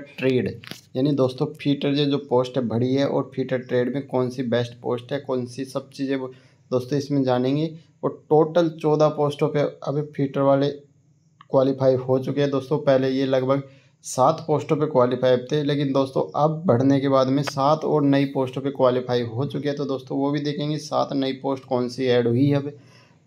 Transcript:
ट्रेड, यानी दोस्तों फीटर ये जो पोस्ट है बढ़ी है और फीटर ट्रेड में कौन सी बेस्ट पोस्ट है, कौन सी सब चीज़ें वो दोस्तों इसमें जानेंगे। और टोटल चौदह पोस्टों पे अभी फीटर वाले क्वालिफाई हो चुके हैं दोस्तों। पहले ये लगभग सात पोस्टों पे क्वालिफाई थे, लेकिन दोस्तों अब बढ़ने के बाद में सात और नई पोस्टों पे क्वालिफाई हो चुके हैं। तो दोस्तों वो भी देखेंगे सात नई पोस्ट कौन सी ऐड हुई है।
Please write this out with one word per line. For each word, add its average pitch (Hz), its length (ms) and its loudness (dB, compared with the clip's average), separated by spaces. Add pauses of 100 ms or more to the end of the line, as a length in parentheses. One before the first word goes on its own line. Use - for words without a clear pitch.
(180)
ट्रेड, 127 320 0 (460)
यानी 135 180 0
दोस्तों 131 320 0 (100)
फीटर 143 340 -2
ये 143 160 0
जो 139 120 0 (120)
पोस्ट 127 280 0
है 127 80 0
बढ़ी 117 280 -2
है 139 140 2
और 139 280 -2
फीटर 131 240 -2
ट्रेड 123 360 -2
में 135 120 -6
कौन 127 220 -2
सी 127 160 -6
बेस्ट 120 360 -2
पोस्ट 123 320 -6
है, 139 60 -4
कौन 127 260 -4
सी 127 200 -10
सब 135 240 -10
चीज़ें 135 260 -4
वो 131 120 -6 (440)
दोस्तों 127 260 0
इसमें 139 260 0
जानेंगे। 131 460 0 (340)
और 139 140 -4 (120)
टोटल 160 420 4
चौदह 151 400 2
पोस्टों 147 380 0
पे 147 100 0
अभी 143 420 -2 (100)
फीटर 139 300 -2
वाले 139 280 4
क्वालिफाई - 1300 -2
हो 131 220 0
चुके 139 220 -2
हैं 139 100 2
दोस्तों। 135 300 -2
पहले 135 300 2
ये 135 160 0
लगभग 131 360 0 (420)
सात 135 420 2
पोस्टों 151 300 0
पे 151 100 0
क्वालिफाई 127 580 4
थे, 151 180 -2
लेकिन 143 300 0
दोस्तों 135 360 0 (100)
अब 156 260 2
बढ़ने 135 340 4
के 139 100 0
बाद 131 200 4
में 139 160 0
सात 147 400 0
और 147 200 2
नई 139 280 4
पोस्टों 131 280 -4
पे 135 120 -4
क्वालिफाई 123 500 2
हो 113 240 -4
चुके 139 200 -6
हैं। 139 100 -2
तो 147 100 -4
दोस्तों 131 300 -6
वो 139 140 -2
भी 147 100 -2
देखेंगे 147 420 -4
सात 127 320 -2
नई 135 260 -2
पोस्ट 135 240 -6
कौन 123 240 0
सी 127 180 -4
ऐड 120 200 4
हुई 123 220 4
है। 143 460 -4 (320)